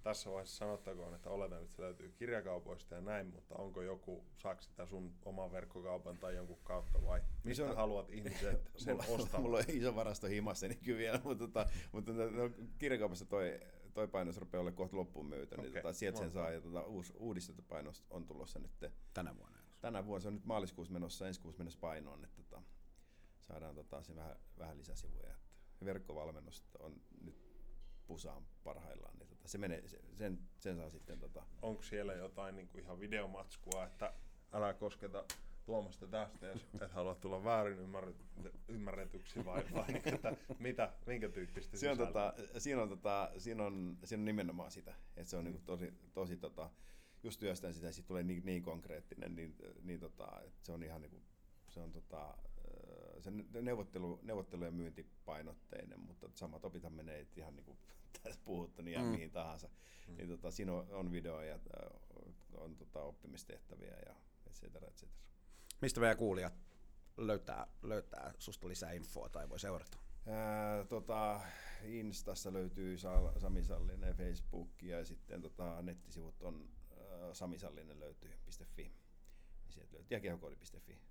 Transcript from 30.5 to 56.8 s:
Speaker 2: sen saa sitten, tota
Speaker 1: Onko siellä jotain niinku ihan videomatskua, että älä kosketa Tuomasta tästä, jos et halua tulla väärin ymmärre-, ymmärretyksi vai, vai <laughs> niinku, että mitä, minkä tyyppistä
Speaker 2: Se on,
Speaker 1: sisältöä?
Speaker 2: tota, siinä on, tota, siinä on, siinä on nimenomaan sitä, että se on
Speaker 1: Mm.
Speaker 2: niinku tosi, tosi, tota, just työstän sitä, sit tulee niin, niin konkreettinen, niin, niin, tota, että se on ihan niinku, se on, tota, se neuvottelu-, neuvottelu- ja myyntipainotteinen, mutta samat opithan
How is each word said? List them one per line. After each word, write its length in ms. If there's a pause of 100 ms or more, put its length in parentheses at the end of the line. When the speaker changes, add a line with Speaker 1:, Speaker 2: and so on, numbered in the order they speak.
Speaker 2:
sen 180
saa 120
sitten, 300
tota 240 (180)
Speaker 1:
Onko 220
siellä 300
jotain 420
niinku 220
ihan 220
videomatskua, 840
että 280 (400)
älä 200
kosketa 520 (400)
Tuomasta 420
tästä, 380
jos 220 (140)
et 100
halua 240
tulla 280
väärin 360
ymmärre-, 720 (160)
ymmärretyksi 800
vai, 180 (100)
vai 160
<laughs> 20
niinku, 180
että 260 (240)
mitä, 340 (120)
minkä 240
tyyppistä 480
Speaker 2:
Se 120
on, 60
Speaker 1:
sisältöä? 360
Speaker 2:
tota, 280
siinä 220
on, 80
tota, 480
siinä 260
on, 400
siinä 180
on 40
nimenomaan 460
sitä, 220 (240)
että 120
se 80
on 60
Speaker 1:
Mm. 20
Speaker 2:
niinku 200
tosi, 280 (200)
tosi, 240
tota, 320 (540)
just 160
työstän 340
sitä, 180
sit 140
tulee 180
niin, 220
niin 180
konkreettinen, 720
niin, 200 (280)
niin, 160
tota, 460
että 200
se 60
on 120
ihan 180
niinku, 200 (480)
se 100
on, 120
tota, 460 (840)
se 120 (300)
neuvottelu-, 600
neuvottelu- 420
ja 60
myyntipainotteinen, 1300
mutta 340
samat 320
opithan 280